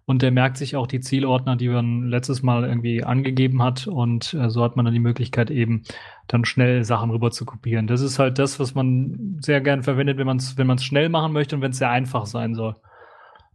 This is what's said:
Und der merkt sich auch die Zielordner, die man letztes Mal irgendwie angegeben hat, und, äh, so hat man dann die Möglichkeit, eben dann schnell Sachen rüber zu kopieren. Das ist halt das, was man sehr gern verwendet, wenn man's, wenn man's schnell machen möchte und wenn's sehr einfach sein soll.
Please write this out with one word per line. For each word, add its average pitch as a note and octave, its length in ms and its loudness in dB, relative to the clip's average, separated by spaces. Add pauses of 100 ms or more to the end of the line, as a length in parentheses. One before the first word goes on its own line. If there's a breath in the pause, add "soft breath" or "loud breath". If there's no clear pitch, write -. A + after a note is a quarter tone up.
Und C3 160 2
der C3 100 4
merkt C3 280 4
sich C#3+ 180 -6
auch B2+ 100 -2
die B2+ 140 -4
Zielordner, C3 560 0
die A#2+ 140 0
man A#2+ 400 0
letztes B2+ 320 -2
Mal B2 220 2
irgendwie A#2 380 -2
angegeben C3 600 2
hat, B2+ 240 0
und, A#2+ 480 -2
äh, B2 160 0
so A#2 120 0
hat A#2+ 140 0
man A#2+ 80 2
dann A#2 80 2
die A#2 80 2
Möglichkeit, A#2 500 0
eben A#2 340 0 (440 loud breath)
dann A#2+ 160 2
schnell B2 400 2
Sachen A2+ 260 0
rüber A#2 200 0
zu A#2+ 160 -10
kopieren. A2+ 400 -2
Das B2 160 0
ist C3 160 -2
halt C3 200 2
das, C#3 220 0
was C3 140 -2
man C#3 680 0
sehr C#3 220 2
gern C3+ 200 2
verwendet, C3+ 360 0
wenn C3+ 80 0
man's, C3 320 -2
wenn C3+ 80 2
man's B2+ 180 2
schnell D3 240 2
machen D#3+ 240 0
möchte D3+ 240 -2
und C3+ 60 -2
wenn's B2+ 160 -4
sehr B2+ 120 2
einfach B2 360 -2
sein A2+ 280 -4
soll. A2 220 -4 (800 loud breath)